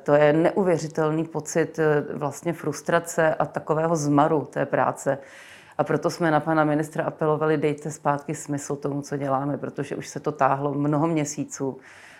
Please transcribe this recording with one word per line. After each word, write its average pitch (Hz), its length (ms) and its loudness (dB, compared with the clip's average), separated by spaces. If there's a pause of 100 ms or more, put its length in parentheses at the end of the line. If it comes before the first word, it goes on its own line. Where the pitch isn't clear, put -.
to 147 120 4
je 147 180 8
neuvěřitelný 160 920 2
pocit, 156 540 -4
eh, 151 260 2 (100)
vlastně 147 380 -4
frustrace 160 840 0
a 151 120 0
takového 160 500 0
zmaru 147 540 4
té 143 160 -2
práce. 135 520 0 (600)
A 147 60 0
proto 156 260 0
jsme 165 200 0
na 147 100 4
pana 160 240 2
ministra 151 400 0
apelovali: 156 520 0
„Dejte 147 340 -2
zpátky 147 440 -4
smysl 143 420 -6
tomu, 143 260 -4
co 147 140 -8
děláme“, 139 420 -2
protože 139 380 -6
už 151 120 -10
se 139 120 -10
to 151 120 -4
táhlo 139 420 0
mnoho 147 320 0
měsíců. 143 720 -4 (420)